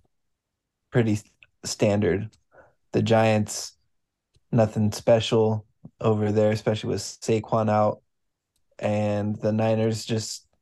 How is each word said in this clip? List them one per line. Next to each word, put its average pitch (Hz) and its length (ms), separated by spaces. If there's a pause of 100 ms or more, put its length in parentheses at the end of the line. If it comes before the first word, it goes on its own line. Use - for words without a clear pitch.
(920)
pretty 113 220
s-, 104 100 (400)
standard. 104 640 (640)
The 117 100
Giants, 110 760 (760)
nothing 107 400
special 110 720 (340)
over 107 320
there, 107 200
especially 107 380
with 98 120
Saquon 110 720
out. 107 300 (760)
And 104 600
the 107 140
Niners 110 500
just - 420 (160)